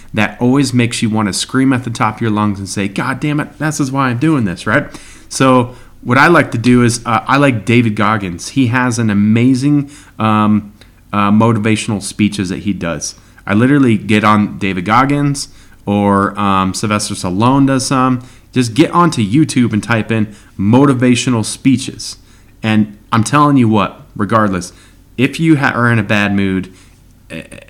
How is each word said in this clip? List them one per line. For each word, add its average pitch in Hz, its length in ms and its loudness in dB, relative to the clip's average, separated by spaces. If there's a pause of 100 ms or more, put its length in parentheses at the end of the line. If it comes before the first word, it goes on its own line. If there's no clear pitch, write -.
(140)
that 107 260 -2
always 127 340 0
makes 120 280 0
you 120 80 0
wanna 107 240 -2
scream 131 400 0
at 120 100 -2
the 120 60 -8
top 110 260 -2
of - 60 -8
your 113 100 0
lungs 104 280 -2
and 95 100 -10
say, 101 180 -4
"God 123 320 -6
damn 151 220 -2
it, - 180 -10
this 151 200 -4
is 135 120 -4
why 135 180 -2
I'm 117 100 -2
doing 147 260 0
this," 87 200 -6
right? 107 200 0 (420)
So 127 480 2 (260)
what 123 160 0
I 147 100 6
like 156 240 2
to 123 60 -4
do 123 260 4
is, 117 220 0
uh, 113 220 0
I 131 100 2
like 131 280 0
David 117 300 2
Goggins. 101 540 -2
He 135 180 0
has 123 320 0
an 113 100 0
amazing, 127 800 2 (280)
um, 107 540 0 (400)
uh, 101 200 0
motivational 110 720 0
speeches 104 480 -2
that 95 100 -8
he 98 120 -4
does. 85 440 -8 (300)
I 98 100 -2
literally 127 420 2
get 107 260 0
on 107 360 2
David 95 260 -4
Goggins 139 640 0 (360)
or, 101 540 0
um, 95 340 0
Sylvester 104 420 -4
Stallone 120 520 0
does 131 180 -2
some. 127 360 0 (300)
Just 123 220 -2
get 131 180 2
onto 170 300 2
YouTube 120 520 0
and 104 100 0
type 113 280 -2
in 110 220 -2 (240)
motivational 123 880 2
speeches. - 720 -4 (460)
And 107 340 0 (140)
I'm 113 120 2
telling 147 340 2
you 120 100 4
what, 104 340 0 (140)
regardless, 101 560 -2 (460)
if 139 220 -2
you 160 180 4
ha-, 131 180 0
are 120 160 2
in 117 80 2
a 107 40 0
bad 101 320 0
mood, 95 380 -2 (560)
eh, 80 140 -12 (260)